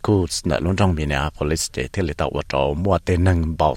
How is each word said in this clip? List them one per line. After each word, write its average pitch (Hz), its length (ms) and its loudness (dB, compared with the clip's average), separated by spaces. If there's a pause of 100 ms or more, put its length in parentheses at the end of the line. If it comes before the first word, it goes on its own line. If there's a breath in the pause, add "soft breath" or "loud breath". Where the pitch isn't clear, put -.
Goods, 95 420 0
nó 80 140 0
luôn 90 160 0
trong 95 200 2
Minneapolis 76 800 -2
để 64 180 -4
thế 98 100 -2
là 73 140 -2
tao 71 120 -2
ở 73 200 -4
chỗ 69 240 0
mua 90 240 2
tên 87 260 0
nâng 82 340 2
bảo 76 200 2